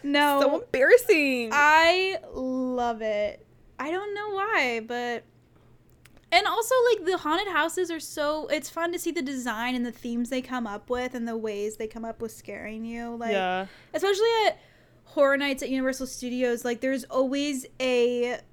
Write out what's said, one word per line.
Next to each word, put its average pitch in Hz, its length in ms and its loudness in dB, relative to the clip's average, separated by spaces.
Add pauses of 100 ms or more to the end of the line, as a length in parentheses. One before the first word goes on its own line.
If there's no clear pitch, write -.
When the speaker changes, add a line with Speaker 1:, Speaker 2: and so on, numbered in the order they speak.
Speaker 1:
No. 285 380 4
Speaker 2:
So 285 200 4
embarrassing. 277 920 4
Speaker 1:
I 330 640 6 (160)
love 254 680 -4
it. 208 440 -4 (340)
I 294 120 -6
don't 403 220 -4
know 415 180 -6
why, 349 540 -2
but, 240 380 -6 (1080)
and 381 140 4
also, 427 300 0 (160)
like, 392 140 0
the 359 120 0
haunted 339 300 -2
houses 330 420 0
are 330 100 -6
so, 302 480 -4
it's - 220 -4
fun 339 220 -4
to 349 80 -6
see 339 120 -4
the 311 100 -6
design 247 520 -4
and 247 120 -2
the 240 60 -8
themes 240 380 -6
they 254 120 -2
come 247 260 -6
up 208 220 -10
with 254 260 -4
and 233 120 -6
the 226 100 -6
ways 214 400 -6
they 220 100 -8
come 226 180 -12
up 226 160 -10
with 226 100 -8
scaring - 540 -12
you. 233 300 -8
Like, 233 160 -4
Speaker 2:
Yeah. 185 360 0 (260)
Speaker 1:
especially 392 340 2 (180)
at - 140 2 (460)
Horror 277 320 4
Nights 277 260 -2
at 254 60 -6
Universal 262 380 -2
Studios, 247 580 -2
like, 240 160 -2
there's 262 240 0
always 277 600 0 (160)
a 247 580 2 (140)